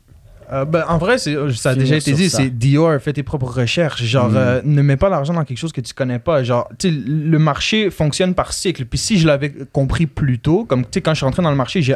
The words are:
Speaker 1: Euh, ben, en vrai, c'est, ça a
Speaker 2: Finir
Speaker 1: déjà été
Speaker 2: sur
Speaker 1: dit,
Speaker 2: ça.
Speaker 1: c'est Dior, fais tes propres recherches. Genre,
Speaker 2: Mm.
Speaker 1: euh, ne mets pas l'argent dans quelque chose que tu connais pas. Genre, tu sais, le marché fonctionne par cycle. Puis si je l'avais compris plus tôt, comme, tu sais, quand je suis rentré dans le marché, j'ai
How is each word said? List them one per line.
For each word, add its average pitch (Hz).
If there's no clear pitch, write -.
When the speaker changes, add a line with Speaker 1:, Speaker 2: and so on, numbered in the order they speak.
Speaker 1:
Euh, 135
ben, 160
en 165
vrai, 202
c'est, 147
ça 131
a -
Speaker 2:
Finir 131
Speaker 1:
déjà 135
été 147
Speaker 2:
sur 139
Speaker 1:
dit, 185
Speaker 2:
ça. 113
Speaker 1:
c'est 131
Dior, 139
fais 151
tes 143
propres 131
recherches. 131
Genre, 120
Speaker 2:
Mm. 107
Speaker 1:
euh, 127
ne 143
mets 139
pas 196
l'argent 160
dans 165
quelque 127
chose 160
que 139
tu -
connais 127
pas. 143
Genre, 120
tu 190
sais, 156
le 151
marché 170
fonctionne 170
par 139
cycle. 160
Puis -
si -
je 160
l'avais 143
compris 139
plus 135
tôt, 175
comme, 127
tu -
sais, 190
quand 160
je 147
suis -
rentré 131
dans 170
le 143
marché, 139
j'ai 135